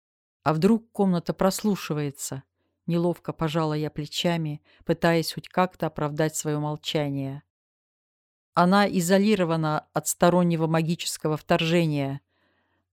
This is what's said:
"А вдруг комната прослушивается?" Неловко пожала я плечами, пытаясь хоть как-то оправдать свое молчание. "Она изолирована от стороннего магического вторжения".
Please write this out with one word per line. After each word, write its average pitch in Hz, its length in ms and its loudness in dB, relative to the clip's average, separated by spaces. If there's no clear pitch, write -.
"А 151 100 2
вдруг 196 380 2
комната 175 420 0
прослушивается?" 151 1080 -2
Неловко 170 460 -2
пожала 156 400 -2
я 151 160 -2
плечами, 156 720 -4
пытаясь 165 480 0
хоть - 160 -12
как-то 180 380 -2
оправдать 156 480 -2
свое 151 240 -4
молчание. 147 840 -4
"Она 190 340 4
изолирована 175 1040 2
от 151 140 -4
стороннего 175 600 2
магического 160 680 -2
вторжения". 160 840 0